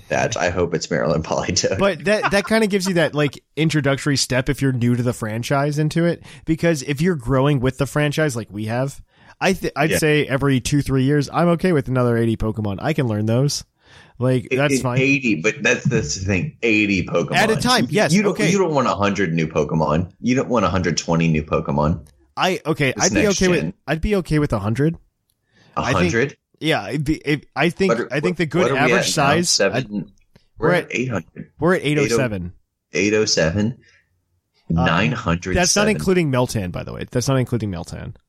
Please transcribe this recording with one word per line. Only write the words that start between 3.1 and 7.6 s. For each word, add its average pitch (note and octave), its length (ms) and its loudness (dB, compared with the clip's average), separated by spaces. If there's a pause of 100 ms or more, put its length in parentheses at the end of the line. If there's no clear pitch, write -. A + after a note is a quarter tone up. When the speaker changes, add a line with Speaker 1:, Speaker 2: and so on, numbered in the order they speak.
Speaker 2:
like, D3 280 -2 (120)
introductory C#3+ 600 0
step C3 320 -2
if C3+ 120 -4
you're C#3 100 2
new A#2+ 240 2
to A#2+ 60 0
the A#2+ 120 -2
franchise C#3 680 -2
into D#3 260 0
it, E3+ 160 -2 (240)
because D#3+ 380 0
if C#3+ 180 -4
you're F3+ 140 2
growing C3+ 440 2
with B2+ 200 0